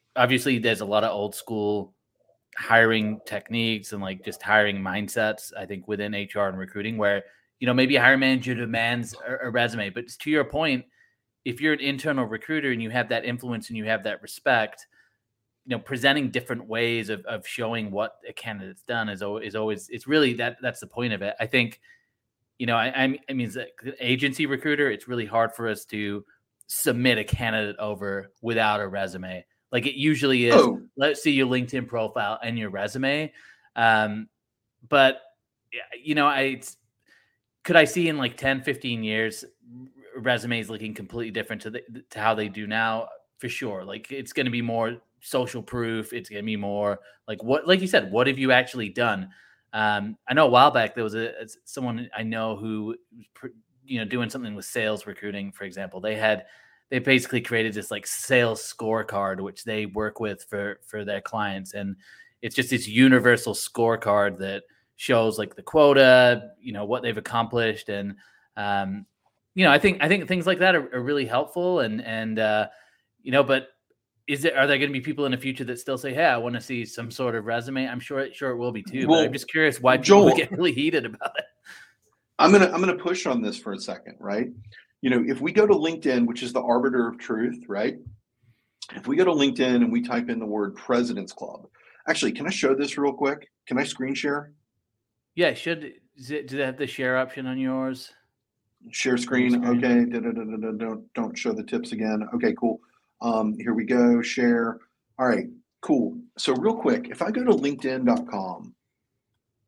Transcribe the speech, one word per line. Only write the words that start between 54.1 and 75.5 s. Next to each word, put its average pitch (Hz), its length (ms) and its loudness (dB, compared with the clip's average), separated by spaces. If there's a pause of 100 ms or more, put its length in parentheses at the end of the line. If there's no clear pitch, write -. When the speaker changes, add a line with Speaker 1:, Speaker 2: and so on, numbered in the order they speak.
Speaker 1:
something 117 260 -10
with 98 100 -12
sales 107 420 -4
recruiting, 101 440 -8
for 98 140 -14
example. 92 360 -12
They 107 160 -4
had, 107 300 0 (440)
they 131 80 0
basically 127 420 4
created 113 320 0
this, 101 180 -8
like, 104 160 -8
sales 120 560 0
scorecard, 101 800 -4
which 95 240 -10
they 107 220 -4
work 104 340 -6
with 104 240 -8
for, 101 420 -8
for 104 180 -10
their 101 160 -4
clients. 98 540 -8
And 98 220 -8 (460)
it's 120 120 -8
just 123 160 -2
this 120 160 0
universal 120 680 6
scorecard 104 840 0
that 98 260 -8 (320)
shows, 113 420 2
like, 104 180 -6
the 98 60 -18
quota, 127 880 8 (100)
you 120 120 -12
know, 101 120 -6
what 117 180 -2
they've 117 140 -2
accomplished. 113 720 -2
And, 101 280 -6 (400)
um, 101 500 -4 (480)
you 185 100 2
know, 156 60 8
I 143 80 8
think, 180 240 2
I 151 60 4
think 175 200 0
things 180 180 -2
like 185 120 2
that 185 160 4
are, 139 200 -2
are 127 60 -4
really 135 260 -2
helpful. 170 540 -2
And, 113 220 -2
and, 110 360 -6
uh, 107 280 2 (560)
you 131 80 -10
know, 135 140 6
but 131 240 0 (580)
is 143 180 -2
it, 160 100 2
are 135 120 4
there 143 120 4
gonna 143 140 0
be 131 80 -4
people 143 260 -2
in 131 60 0
the 123 60 0
future 131 260 -6